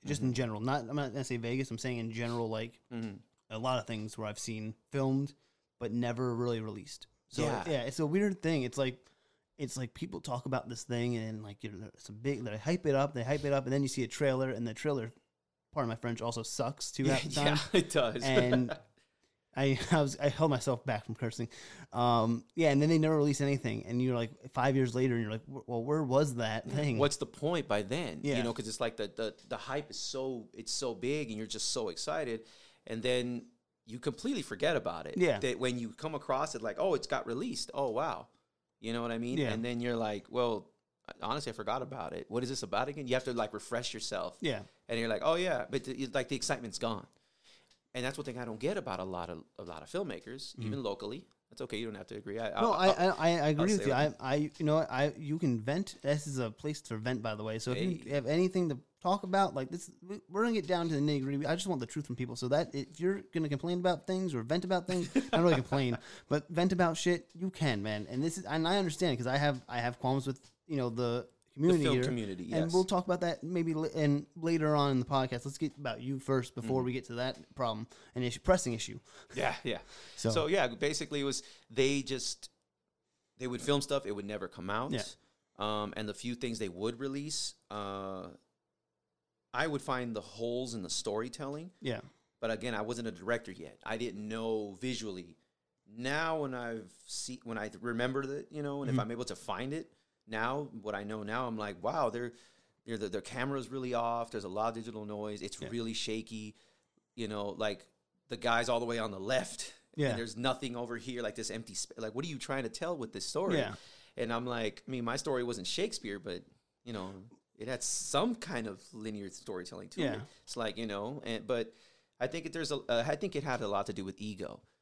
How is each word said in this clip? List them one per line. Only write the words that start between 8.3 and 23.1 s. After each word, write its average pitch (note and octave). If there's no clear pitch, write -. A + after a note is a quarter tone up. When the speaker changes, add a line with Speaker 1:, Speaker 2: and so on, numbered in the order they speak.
Speaker 1:
thing. D#3+
It's A#2
like, C3
it's C3+
like B2+
people F3
talk B2+
about C3
this A2+
thing A#2+
and, A2
like, G2+
you G#2
know, G#2
it's -
a G#2+
big, A#2+
they A2
hype E3
it C#3+
up, C#3+
they A#2+
hype C#3
it C#3
up, C#3
and B2+
then C#3
you C#3
see C3
a A2
trailer, C3
and A#2
the A2+
trailer, A#2+
pardon C3
my A2+
French, A#2
also A#2
sucks -
too C3
half C3
the D3+
Speaker 2:
<laughs> C3+
Yeah, D3
Speaker 1:
time. D3
Speaker 2:
it F3
does. A#2+
Speaker 1:
And B2+
Speaker 2:
<laughs> -
Speaker 1:
I, C3+
<laughs> -
I D#3+
was, C3+
I C#3+
held D#3
myself B2+
back A2
from A2
cursing. A#2
Um, A#2
yeah, E3
and C#3+
then D3+
they E3
never D#3